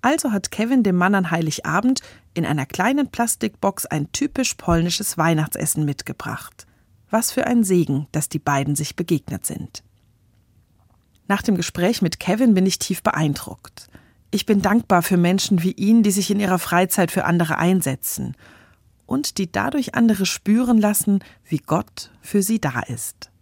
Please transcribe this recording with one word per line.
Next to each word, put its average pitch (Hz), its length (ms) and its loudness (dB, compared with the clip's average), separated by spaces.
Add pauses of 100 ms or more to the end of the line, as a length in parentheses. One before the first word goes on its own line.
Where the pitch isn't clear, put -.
Also 269 300 0
hat 196 180 -2
Kevin 233 320 0
dem 190 140 4
Mann 185 180 2
an 185 160 0
Heiligabend 170 720 0 (320)
in 170 100 -2
einer 143 220 -2
kleinen 262 420 0
Plastikbox - 800 -4
ein 147 240 -4
typisch - 440 -2
polnisches 170 640 -2
Weihnachtsessen 156 680 0
mitgebracht. - 840 -8 (420)
Was 226 220 0
für - 160 -2
ein 240 160 2
Segen, 160 480 2
dass - 180 -4
die 151 120 -6
beiden 143 340 -2
sich - 220 -6
begegnet 165 500 -4
sind. - 380 -12 (1400)
Nach 196 140 0
dem 208 120 2
Gespräch - 480 0
mit 165 160 0
Kevin 214 360 2
bin 185 120 4
ich 185 140 0
tief - 240 -6
beeindruckt. - 840 -4 (460)
Ich 202 120 -2
bin 208 160 2
dankbar 202 420 2
für 185 140 2
Menschen 175 460 2
wie 185 100 0
ihn, 220 300 4
die 208 80 4
sich 190 220 0
in 202 80 0
ihrer 185 180 0
Freizeit 180 540 2
für - 140 -2
andere 170 320 0
einsetzen 160 760 -2 (760)
und - 300 -4
die 185 120 -4
dadurch 254 440 -2
andere 214 320 2
spüren 233 520 2
lassen, 208 460 2 (200)
wie 151 140 -4
Gott - 520 -6 (100)
für - 220 0
sie 208 180 -2
da 127 200 -2
ist. - 500 -10 (120)